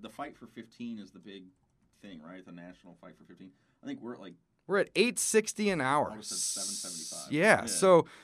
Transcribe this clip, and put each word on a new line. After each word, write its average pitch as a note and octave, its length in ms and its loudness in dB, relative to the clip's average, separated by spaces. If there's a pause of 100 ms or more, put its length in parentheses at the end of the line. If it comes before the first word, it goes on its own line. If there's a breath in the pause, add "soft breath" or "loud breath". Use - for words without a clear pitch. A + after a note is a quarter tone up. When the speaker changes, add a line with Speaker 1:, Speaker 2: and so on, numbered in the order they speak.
Speaker 1:
the A2 80 -14
Fight - 260 -12
for A#2 120 -18
fifteen A#2 500 -12
is G2 140 -16
the F#2 80 -20
big G2 240 -16 (560)
thing, F#2 200 -18
right? F2+ 240 -18
The F#2 60 -20
national F2 500 -18
Fight F2 160 -20
for - 60 -20
fifteen. F#2 280 -20 (340)
I - 20 -16
think C#3 160 -10
we're A#2+ 120 -10
at, - 60 -16
like, F#2 140 -16 (320)
Speaker 2:
We're G3 120 0
at - 180 0
eight A3+ 240 2
sixty G#3+ 500 0
an E3+ 100 0
hour. C3+ 280 2
Speaker 1:
I - 80 -8
would've G#2 80 -14
said G2+ 140 -8
seven G2 360 -4
seventy-five. F2 580 -10
Speaker 2:
Yeah, D#3+ 280 6
Speaker 1:
Yeah. A2+ 60 -6
Speaker 2:
so, F#3 400 6 (180 loud breath)